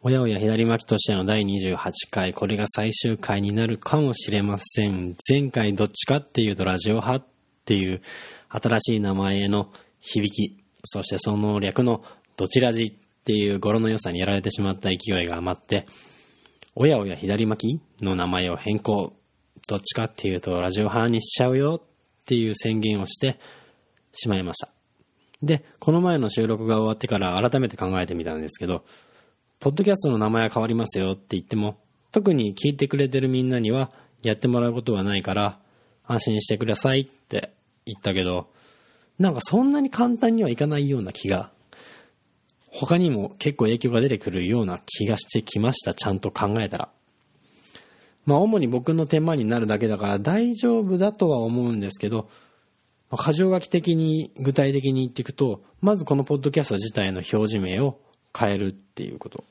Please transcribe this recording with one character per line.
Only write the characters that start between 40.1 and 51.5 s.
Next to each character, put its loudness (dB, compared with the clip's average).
単 2
に 2
は 2
い 0
か 0
な 0
い 0
よ 0
う -4
な -6
気 -8
が。 -2
他 0
に 4
も -4
結 -2
構 4
影 2
響 0
が 4
出 2
て 0
く -6
る -2
よ 2
う 0
な -6
気 -4
が 0
し -6
て -2
き -4
ま 2
し -6
た。 -2
ち -4
ゃ 0
ん 0
と -4
考 -2
え -4
た -8
ら。 -6
ま 4
あ 6
主 2
に 2
僕 0
の 0
手 2
間 0
に 0
な 0
る -2
だ 0
け 0
だ 0
か -4
ら 0
大 0
丈 2
夫 0
だ 2
と 2
は 2
思 0